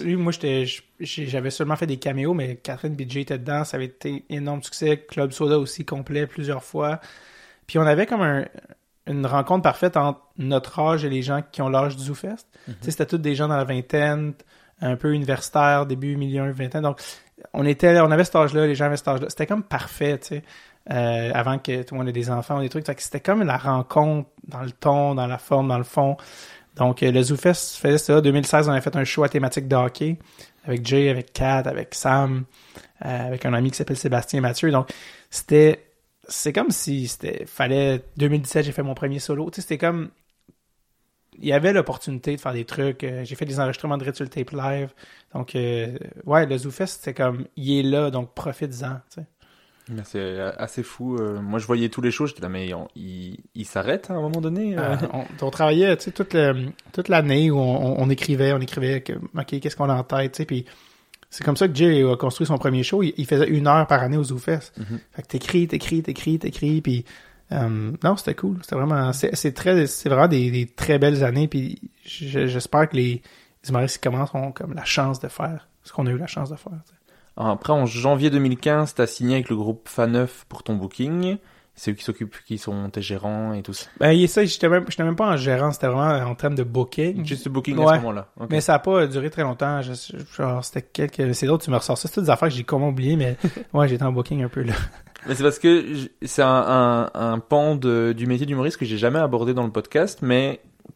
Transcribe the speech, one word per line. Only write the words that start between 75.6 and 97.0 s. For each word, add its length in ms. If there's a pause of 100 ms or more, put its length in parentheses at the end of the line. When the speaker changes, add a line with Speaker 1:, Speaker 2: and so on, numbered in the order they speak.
Speaker 1:
ce 80
qu'on 160
a 20
eu 80
la 80
chance 240
de 60
faire, 160 (120)
tu 60
sais. 60 (420)
Speaker 2:
Après, 360
en 100
janvier 460
deux 80
mille 180
quinze, 380
t'as 120
signé 280
avec 160
le 60
groupe 340
Faneuf 580
pour 140
ton 120
booking. 640 (380)
C'est 160
eux 40
qui 80
s'occupent, 320 (120)
qui 100
sont 320
tes 140
gérants 500
et 80
tout 140
ça. 140 (120)
Speaker 1:
Ben, 120
il 120
est 20
ça, 200
j'étais 240
même, 180
j'étais 160
même 120
pas 100
en 100
gérant, 340
c'était 180
vraiment 420
en 40
termes 200
de 80
booking. 640
Speaker 2:
Juste 180
le 60
booking 260
à 40
Speaker 1:
Ouais. 60 (100)
Speaker 2:
ce 40
moment-là. 280 (120)
Ok. 80
Speaker 1:
Mais 140
ça 100
a 60
pas 280
duré 220
très 140
longtemps. 400
Je, 100
je, 240 (180)
genre, 300
c'était 160
quelques, 540
c'est 120
drôle, 120
tu 120
me 60
ressors 220
ça. 100
C'est 60
toutes 100
des 60
affaires 180
que 60
j'ai 100
complètement 240
oubliées, 280
mais 200 (180)
Speaker 2:
<laughs> 200
Speaker 1:
ouais, 120
j'étais 180
en 80
booking 300
un 60
peu, 140
là. 100 (560)
Speaker 2:
Mais 60
c'est 80
parce 160
que 360
j-, 160 (120)
c'est 180
un, 80
un, 640